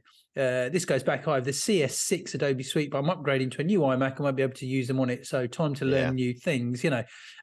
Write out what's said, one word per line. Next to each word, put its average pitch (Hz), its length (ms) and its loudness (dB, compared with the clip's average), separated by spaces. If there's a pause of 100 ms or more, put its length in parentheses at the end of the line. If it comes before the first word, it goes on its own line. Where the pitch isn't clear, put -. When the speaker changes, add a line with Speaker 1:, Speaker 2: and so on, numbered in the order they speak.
(340)
Speaker 1:
Uh, 127 360 0
this 170 160 0
goes 135 160 2
back, 147 260 0
I 151 60 2
have 131 100 0
the 139 80 -2
C 175 300 2
S - 160 -2
six - 360 -2
Adobe 139 280 0
Suite, 147 280 -2
but 143 100 -2
I'm 143 100 0
upgrading 139 400 0
to - 100 -10
a 143 40 0
new 190 160 4
iMac 131 360 4
and - 40 -8
won't 139 160 0
be 135 80 2
able 127 100 -2
to - 120 -10
use 127 220 0
them 135 120 0
on 127 100 2
it. 123 160 -6
So 127 220 -2
time 147 260 -2
to 135 100 -4
learn 131 320 2
Speaker 2:
Yeah. 127 80 0
Speaker 1:
new 123 100 0
things, 123 500 -2
you 170 60 4
know. 120 120 0 (400)